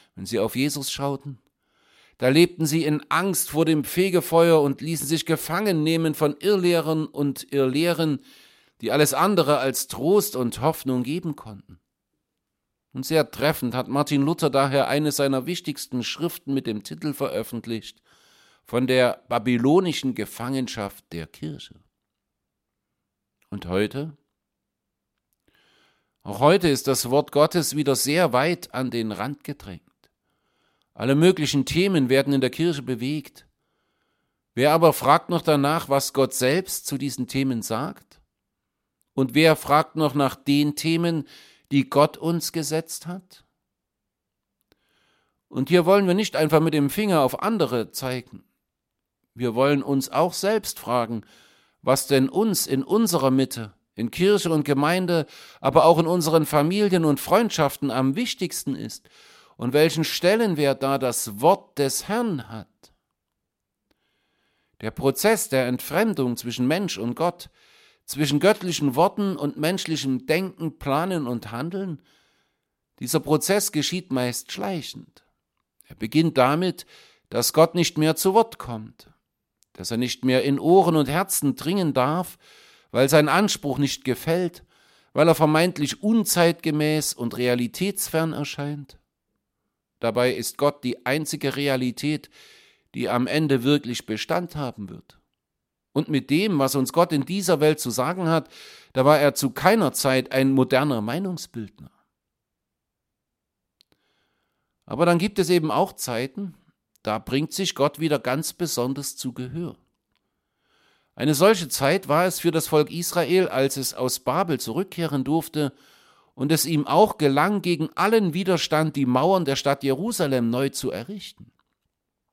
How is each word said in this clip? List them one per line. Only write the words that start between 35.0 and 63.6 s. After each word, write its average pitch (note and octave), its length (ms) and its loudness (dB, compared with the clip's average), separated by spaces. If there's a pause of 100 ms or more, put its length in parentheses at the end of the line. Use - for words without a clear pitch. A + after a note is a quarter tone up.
noch E3+ 140 -2
danach, D3+ 440 0
was C#3 260 0
Gott C3+ 200 0
selbst D3+ 540 -2
zu C#3+ 100 -4
diesen B2+ 300 -6
Themen C3 340 -2
sagt? - 600 -8 (920)
Und B2+ 220 -2
wer D#3 200 4
fragt D3 420 0
noch D3+ 180 0
nach C#3 180 0
den C#3+ 420 0
Themen, E3 520 -2 (440)
die C#3 180 0
Gott D3+ 280 2
uns E3 340 -4
gesetzt D#3 560 -8
hat? F#3 360 -16 (2000)
Und C3 200 -4
hier E3+ 160 4
wollen G3 220 6
wir F3+ 60 4
nicht G3+ 220 0
einfach D#3 240 4
mit D#3+ 140 2
dem C#3+ 160 2
Finger G3 320 0
auf B2+ 200 0
andere C#3+ 500 -2
zeigen. - 520 -8 (920)
Wir A#2 220 -4
wollen C#3 280 2
uns C#3 260 -2
auch E3+ 240 0
selbst G#3 460 -4
fragen, A#2 420 -4 (600)
was C3 260 0
denn C3 200 4
uns G3 400 0
in C3+ 160 -2
unserer E3+ 480 2
Mitte, C3 420 -2 (220)
in A2+ 160 -6
Kirche F#3 400 2
und D3+ 140 0
Gemeinde, D#3+ 600 0 (360)
aber - 240 4
auch D#3+ 140 8
in E3+ 80 2
unseren E3 380 2
Familien F3 600 2
und D3 140 2
Freundschaften D#3+ 720 0
am C3 240 0
wichtigsten F3+ 600 -6
ist - 340 -14 (460)
und A#2+ 180 -4
welchen D#3 300 4
Stellenwert E3 800 0
da C#3 140 0
das A#2+ 420 -4
Wort F#3+ 400 2
des C#3 280 -2
Herrn G#3 420 -4
hat. A2 180 -14 (2250)